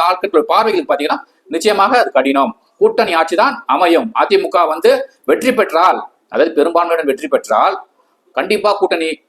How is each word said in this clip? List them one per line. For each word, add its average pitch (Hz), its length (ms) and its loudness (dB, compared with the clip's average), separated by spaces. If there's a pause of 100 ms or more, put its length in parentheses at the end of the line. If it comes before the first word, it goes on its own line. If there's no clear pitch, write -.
ஆட்களுடைய 170 480 0
பார்வைகளுக்கு 185 440 0
பாத்தீங்கன்னா 151 280 0 (300)
நிச்சயமாக 202 480 0
அது - 140 0
கடினம். 135 400 0 (260)
கூட்டணி 220 360 2
ஆட்சி 165 220 0
தான் 254 180 2 (140)
அமையும். 147 460 2
அதிமுக 175 420 0 (100)
வந்து 165 240 0 (360)
வெற்றி 233 260 0
பெற்றால், 175 480 0 (280)
அதாவது 160 260 0
பெரும்பான்மையுடன் 165 560 0
வெற்றி 135 180 -6
பெற்றால் 131 460 0 (640)
கண்டிப்பா 202 380 -2
கூட்டணி 170 340 -2 (200)